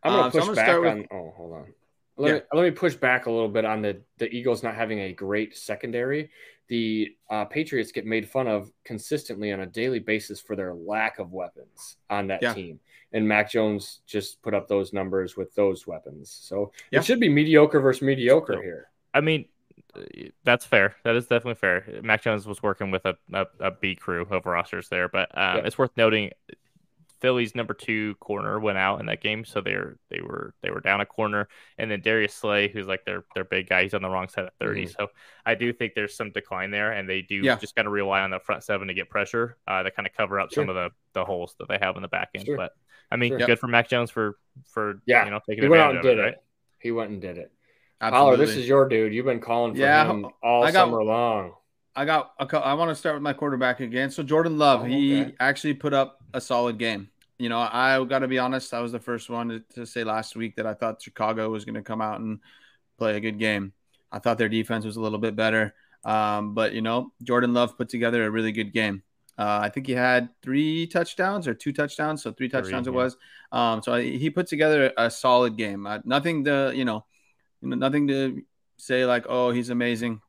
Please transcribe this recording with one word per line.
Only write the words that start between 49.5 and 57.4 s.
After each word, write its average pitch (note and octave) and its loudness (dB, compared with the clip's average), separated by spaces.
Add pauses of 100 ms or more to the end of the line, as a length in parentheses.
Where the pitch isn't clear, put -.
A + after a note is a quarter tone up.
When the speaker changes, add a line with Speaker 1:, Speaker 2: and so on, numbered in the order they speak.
Speaker 1:
for C3 -2
Speaker 2:
Yeah, D3+ 6
Speaker 1:
him G#2 -4
Speaker 2:
ho-, - -14 (100)
Speaker 1:
all A#2+ 6
Speaker 2:
I D#3 4
got F#3 8
Speaker 1:
summer A#2 0
long. A2 0 (420)
Speaker 2:
I C3+ -2
got D#3 0
a C#3 -2
cou-, D3+ 0
I C3+ 0
wanna D#3+ 0
start D3+ -2
with C#3+ -6
my C#3+ -2
quarterback C3 0
again. B2+ -2
So D#3 -8
Jordan D#3 2
Love, C#3 6
Speaker 1:
Oh, - -4
Speaker 2:
he C#3 2
Speaker 1:
okay. C#3 -6
Speaker 2:
actually C#3 0
put C#3 -4
up C3+ 0 (140)
a C3 -4
solid A#2+ -2
game. G#2+ -4 (300)
You A#2+ -4